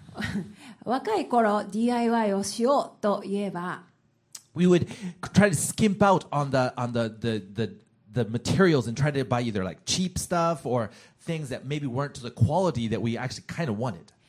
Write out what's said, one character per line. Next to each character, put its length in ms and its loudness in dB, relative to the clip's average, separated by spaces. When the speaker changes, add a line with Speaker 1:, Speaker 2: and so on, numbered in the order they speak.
Speaker 1:
<laughs> 680 -8
若 320 -2
い 100 -2
頃、 380 2
デ 60 -14
ィ 160 0
ー 100 2
ア 60 0
イ 80 2
ワ 160 2
イ 80 2
を 100 0
し 180 -6
よ 340 2
う 60 -14
と 220 0
い 140 -4
え 120 -4
ば、 320 -8
Speaker 2:
We 140 4
would 180 6
try 160 8
to 20 2
skimp 480 0
out 320 4
on 200 -2
the, 260 2
on 160 -4
the, 180 0
the, 420 -4
the, 240 -4
the 180 -2
materials 560 2
and 100 -6
try 140 0
to 140 0
buy 180 0
either, 220 -2
like, 200 -8
cheap 320 -2
stuff 480 0
or 260 -2
things 220 -6
that 160 -8
maybe 240 -4
weren't 260 -4
to 80 -16
the 80 -12
quality 580 0
that 140 -2
we 160 -2
actually 300 -10
kinda 240 -4
wanted. 400 -6